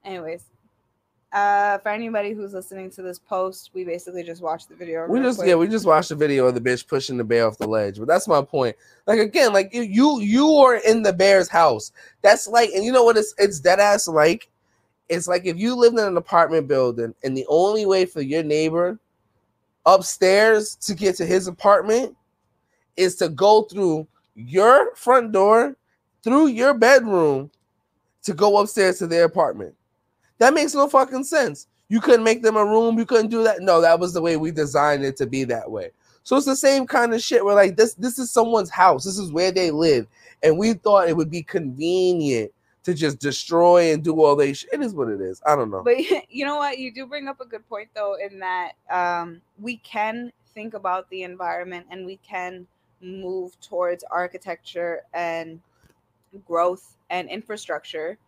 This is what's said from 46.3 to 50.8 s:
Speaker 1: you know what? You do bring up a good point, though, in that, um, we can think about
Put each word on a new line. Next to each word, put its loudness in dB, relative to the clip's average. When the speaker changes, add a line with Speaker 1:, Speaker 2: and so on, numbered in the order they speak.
Speaker 1:
you -8
know -6
what? -6
You -12
do -16
bring -14
up -14
a -18
good -18
point, -14
though, -6
in -12
that, -8
um, -6
we -14
can -8
think -16
about -8